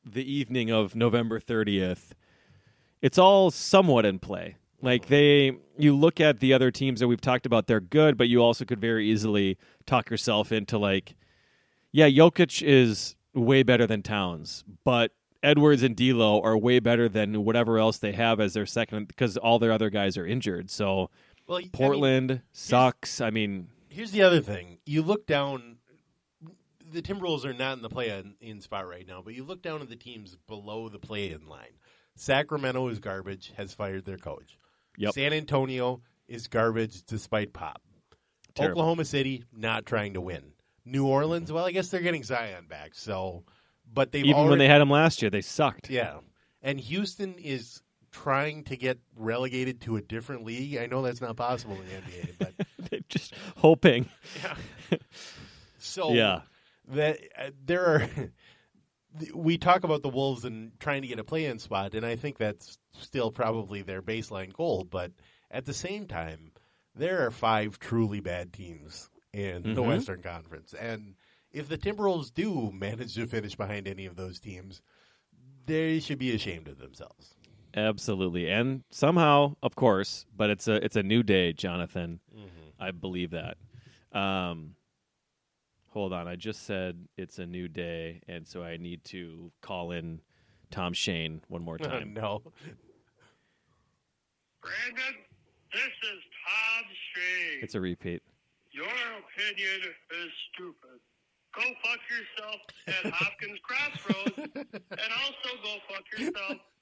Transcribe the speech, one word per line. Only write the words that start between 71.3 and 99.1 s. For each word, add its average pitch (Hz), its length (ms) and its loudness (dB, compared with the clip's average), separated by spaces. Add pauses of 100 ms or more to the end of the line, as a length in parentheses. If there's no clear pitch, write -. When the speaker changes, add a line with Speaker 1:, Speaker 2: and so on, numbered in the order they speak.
Speaker 2:
if 147 160 -12
the 160 100 -8
Timberwolves 196 560 -2
do 156 400 -4
manage 107 420 -8
to 117 120 -6
finish 107 280 -8
behind 101 320 -8
any 95 180 -10
of 87 100 -14
those 92 240 -12
teams, 95 420 -18 (840)
they 160 340 0
should 151 200 -6
be 127 140 -2
ashamed 85 360 -6
of 67 80 -18
themselves. - 580 -20 (400)
Speaker 1:
Absolutely. 95 720 -2
And 123 420 -2
somehow, 147 720 4
of 123 140 -4
course, 101 500 0 (100)
but 104 140 0
it's 104 200 -2
a, 107 140 2
it's 107 120 -6
a 104 80 2
new 110 180 2
day, 95 300 2
Jonathan. 85 720 -8 (120)
Speaker 2:
Mm-hmm. 104 140 -20 (320)
Speaker 1:
I 92 120 -8
believe 87 400 -6
that. 82 260 -10 (600)
Um, 90 580 -6 (1120)
hold 98 240 -6
on. 87 160 -10
I 87 80 -12
just 107 260 -12
said 92 440 -8 (100)
it's 92 220 -14
a 90 60 -10
new 90 220 -10
day, 82 600 -10
and 82 180 -14
so 87 160 -14
I 85 140 -12
need 85 280 -14
to 85 460 -16 (100)
call 87 300 -10
in 82 300 -10 (500)
Tom 87 220 -6
Shane 80 560 -6
one 87 140 -10
more 82 160 -12
Speaker 2:
<laughs> - 20 -12
Oh, 147 40 -10
Speaker 1:
time. 123 280 -10
Speaker 2:
no. 110 280 -8 (2250)
Speaker 3:
Brandon, 240 540 -8 (580)
this 226 100 -4
is 214 360 -10 (280)
Tom 220 380 -4 (280)
Shane. 180 500 -4
Speaker 1:
It's - 120 -12
a 95 60 -2
repeat. 87 400 -6 (500)
Speaker 3:
Your 147 160 -12
opinion 196 1080 -6 (180)